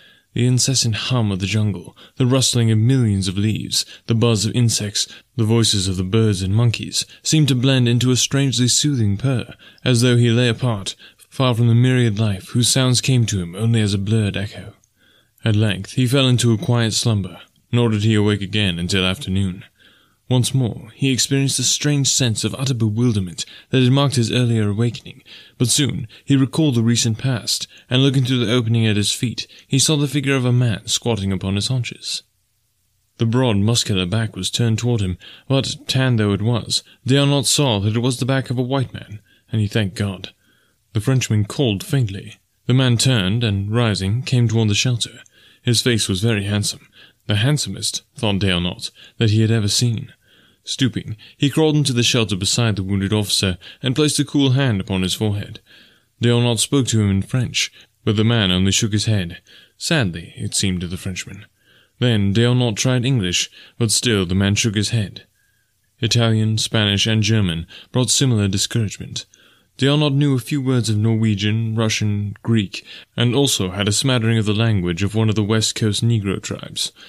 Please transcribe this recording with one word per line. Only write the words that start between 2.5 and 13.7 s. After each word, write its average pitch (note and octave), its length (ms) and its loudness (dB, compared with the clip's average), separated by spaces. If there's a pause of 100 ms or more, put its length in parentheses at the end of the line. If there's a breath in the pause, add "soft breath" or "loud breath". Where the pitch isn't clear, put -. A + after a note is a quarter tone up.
of A2 80 4
millions G#2+ 500 4
of F#2+ 120 -4
leaves, - 480 -2 (180 loud breath)
the A#2 80 0
buzz A2+ 320 2
of G#2+ 80 -2
insects, A2 540 0 (280 loud breath)
the A2+ 100 0
voices G#2+ 420 2
of F#2 100 -2
the F#2+ 60 0
birds G#2 400 0
and F#2+ 100 0
monkeys, A2+ 540 0 (160 loud breath)
seemed D#3 240 2
to C3+ 80 2
blend B2+ 320 2
into A#2+ 240 2
a B2 40 2
strangely B2+ 520 0
soothing A#2 500 0
purr, B2 380 -4 (280 loud breath)
as B2 180 2
though B2 160 4
he A#2+ 120 4
lay A#2+ 200 2
apart, A2 460 -4 (340 loud breath)
far B2+ 260 0
from A#2 120 4
the A2+ 60 6
myriad A#2+ 460 4
life G2+ 300 -2
whose A#2+ 200 0
sounds B2+ 320 2
came B2 240 2
to G2 160 -2
him F2 140 -8
only A2+ 260 2